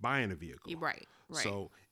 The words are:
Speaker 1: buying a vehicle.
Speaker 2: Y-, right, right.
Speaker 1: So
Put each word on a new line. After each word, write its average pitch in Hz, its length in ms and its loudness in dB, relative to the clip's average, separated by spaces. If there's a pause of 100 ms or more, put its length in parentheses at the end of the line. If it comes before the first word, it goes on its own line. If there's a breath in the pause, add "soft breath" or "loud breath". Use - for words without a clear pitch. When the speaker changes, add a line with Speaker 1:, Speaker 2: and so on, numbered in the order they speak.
Speaker 1:
buying 120 300 4
a 92 60 0
vehicle. 80 240 -10 (120)
Speaker 2:
Y-, - 60 -2
right, - 280 -2 (220 loud breath)
right. - 140 0
Speaker 1:
So 101 280 0 (220 loud breath)